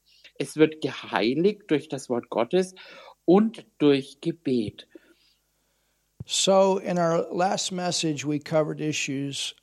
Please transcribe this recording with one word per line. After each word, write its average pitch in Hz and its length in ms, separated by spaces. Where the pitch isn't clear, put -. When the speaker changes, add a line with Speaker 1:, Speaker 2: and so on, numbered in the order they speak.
Speaker 1:
Es - 200
wird 156 240
geheiligt 131 880
durch 143 180
das 135 200
Wort 120 200
Gottes 185 460
und 214 420
durch 139 420
Gebet. 127 680
Speaker 2:
So, 190 540
in 180 200
our 165 340
last 190 400
message, 170 540
we 151 120
covered 156 420
issues 139 840